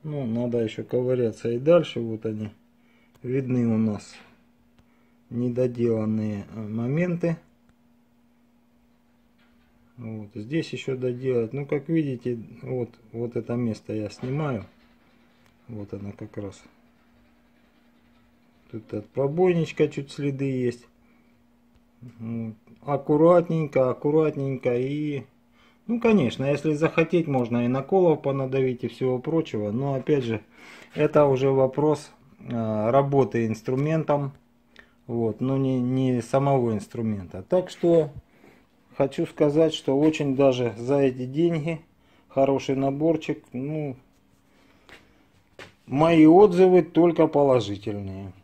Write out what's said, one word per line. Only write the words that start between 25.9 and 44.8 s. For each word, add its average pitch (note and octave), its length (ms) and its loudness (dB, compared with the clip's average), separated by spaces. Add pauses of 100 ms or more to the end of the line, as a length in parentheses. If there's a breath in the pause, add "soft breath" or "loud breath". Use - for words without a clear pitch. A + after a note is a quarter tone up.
конечно, F3+ 460 2
если D3 280 0
захотеть, D#3+ 540 0
можно A#2+ 380 0
и - 20 0
на C3 140 0
колов F3 400 2
понадавить C3 600 -2
и B2+ 40 -6
всего B2+ 300 -2
прочего. B2 540 -4
Но, C#3 240 -2
опять C3+ 280 0
же, A2+ 180 -4 (520 loud breath)
это D3+ 320 2
уже C3+ 240 2
вопрос, C#3 640 0 (280)
э, A2 520 -2
работы C3+ 560 2
инструментом. C#3+ 840 -2 (760 soft breath)
Вот, A#2 340 -2
но C3+ 160 -2
не, C3 220 0
не B2+ 420 0
самого C3+ 520 2
инструмента. G#2 680 -6
Так F3+ 300 -2
что E3 400 2 (840 soft breath)
хочу D3 300 -2
сказать, D#3 480 2
что C3+ 240 0
очень D3 380 2
даже B2+ 420 4
за B2+ 220 0
эти B2+ 260 0
деньги D#3 540 -2 (480 soft breath)
хороший C3+ 480 0
наборчик. D3 680 -2 (100)
Ну, C#3+ 420 -6 (1900 soft breath)